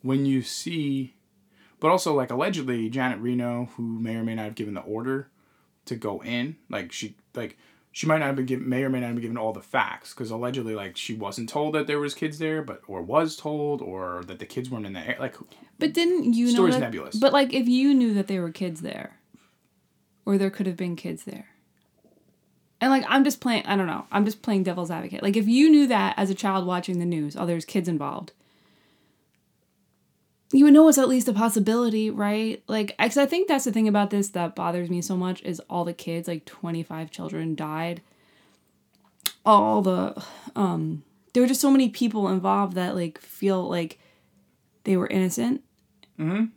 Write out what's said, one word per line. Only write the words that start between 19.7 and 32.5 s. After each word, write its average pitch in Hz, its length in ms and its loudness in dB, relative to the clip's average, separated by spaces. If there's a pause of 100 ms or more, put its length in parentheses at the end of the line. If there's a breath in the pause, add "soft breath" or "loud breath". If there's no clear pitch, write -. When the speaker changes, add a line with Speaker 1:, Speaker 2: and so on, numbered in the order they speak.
Speaker 2:
or 202 120 2
there 196 140 2
could 196 160 -4
have 180 100 -4
been 180 180 -4
kids 165 280 -10
there, - 240 -16 (1300)
and, 262 100 4
like, 269 160 4
I'm 269 160 4
just 277 160 0
playing, 240 260 -2
I 202 120 0
don't 190 100 0
know, - 240 -6
I'm 208 140 2
just 220 180 -4
playing 196 200 2
devil's 175 280 -4
advocate. - 320 -8
Like, 202 140 2
if 208 100 2
you 262 220 6
knew 294 180 8
that 196 300 2
as 196 120 2
a 190 60 0
child 190 320 0
watching 180 320 -2
the 175 60 -2
news, 156 320 -2
oh, 180 80 -4
there's 170 200 -2
kids 180 220 -2
involved, 147 460 -4 (2250)
you 269 100 8
would 294 100 12
know 311 140 12
it's 302 100 8
at 262 120 4
least 254 180 2
a 247 60 0
possibility, 220 760 2
right? 214 580 -2